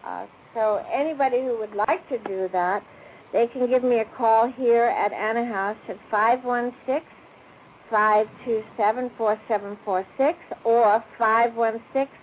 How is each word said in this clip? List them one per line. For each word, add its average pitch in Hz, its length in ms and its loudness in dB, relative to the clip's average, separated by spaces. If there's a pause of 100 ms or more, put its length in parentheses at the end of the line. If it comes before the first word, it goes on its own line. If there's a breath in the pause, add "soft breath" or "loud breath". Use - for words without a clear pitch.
Uh, 90 220 -10 (280)
so 220 380 0
anybody 269 480 0
who 247 180 -2
would 214 160 -8
like 254 360 -2
to 247 80 -4 (100)
do 190 240 -4
that, 185 320 0 (480 loud breath)
they 233 160 2
can 247 200 -2
give 247 140 2
me 247 180 2
a 220 160 -6
call 226 360 4
here 233 320 2
at 202 280 0
Anna 220 320 -2
House 214 340 -4 (100)
at 220 80 -10 (140)
five 240 340 2
one 240 280 -2 (120)
six, 277 200 -2 (840)
five 214 380 2 (180)
two 220 180 -2 (140)
seven, 233 400 0
four 214 300 -2
seven 208 380 -4
four 190 200 -2 (140)
six 285 180 2 (280)
or 226 380 4 (140)
five 233 380 2
one 226 260 -2 (120)
six 277 180 -2 (120)